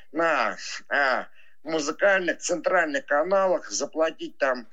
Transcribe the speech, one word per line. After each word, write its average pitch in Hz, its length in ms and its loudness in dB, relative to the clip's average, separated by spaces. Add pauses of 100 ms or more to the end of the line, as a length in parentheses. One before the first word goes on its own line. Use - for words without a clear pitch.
(120)
на, 143 440 0 (340)
а, 127 360 2 (380)
музыкальных, 160 720 2
центральных 165 680 0
каналах, 180 640 2
заплатить - 680 -4
там, 127 340 0